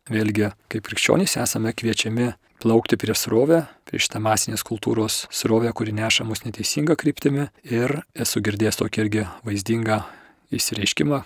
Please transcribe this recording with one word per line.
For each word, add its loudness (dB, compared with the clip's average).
Vėlgi, 2
kaip -6
krikščionys 2
esame -2
kviečiami -2
plaukti 4
prieš -2
srovę, 4
prieš -2
tą -6
masinės 0
kultūros -2
srovę, 2
kuri -4
neša 0
mus -6
neteisinga 0
kryptimi. 0
Ir -2
esu -2
girdėjęs 0
tokį 0
irgi 0
vaizdingą 0
išsireiškimą, 0